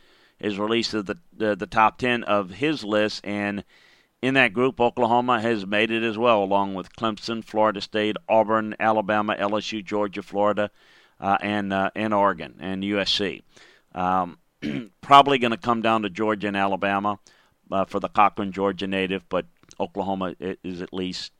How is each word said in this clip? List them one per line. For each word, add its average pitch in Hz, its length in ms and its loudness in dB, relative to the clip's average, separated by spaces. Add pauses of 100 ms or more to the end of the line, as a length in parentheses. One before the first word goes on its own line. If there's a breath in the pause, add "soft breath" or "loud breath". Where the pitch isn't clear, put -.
(400 soft breath)
is 98 200 -4
released 110 320 0
to 110 100 -2
the, 95 160 -6 (180)
the, 107 200 0
the 95 100 -8
top 110 320 2
ten 123 260 -2
of 101 260 0
his 117 340 -4
list, 107 420 -2
and 101 380 -4 (580 soft breath)
in 131 120 0
that 123 200 4
group, 123 280 0
Oklahoma 120 580 2
has 110 260 -2
made 104 260 0
it 113 120 0
as 113 140 -2
well, 113 260 4
along 98 300 0
with 92 220 -8
Clemson, 113 480 -4
Florida 107 360 2
State, 107 380 -2 (100)
Auburn, 110 520 2
Alabama, 107 580 2
L 101 180 0
S 101 160 -4
U, 110 100 -6
Georgia, 101 400 -4
Florida, 101 500 0 (500 soft breath)
uh, 98 200 2
and, 101 300 -2
uh, 95 240 2
and 107 180 -2
Oregon, 90 460 0
and 95 240 -6
U 101 160 0
S 95 120 0
C. 90 320 -2 (500 soft breath)
Um, 90 460 -2 (220)
<clears throat> 143 300 -8 (100)
probably 139 360 8
gonna 117 200 0
come 117 240 -2
down 113 220 2
to 104 60 -2
Georgia 104 380 -2
and 101 100 -2
Alabama, 98 640 0 (500 soft breath)
uh, 95 160 0
for - 140 -4
the 92 80 -6
Cochran, 101 440 2
Georgia 95 360 -2
native, 95 420 -2
but 87 160 -2 (340)
Oklahoma 95 600 -4
i-, 92 220 -8
is 90 180 -8
at - 120 -12
least 92 460 -8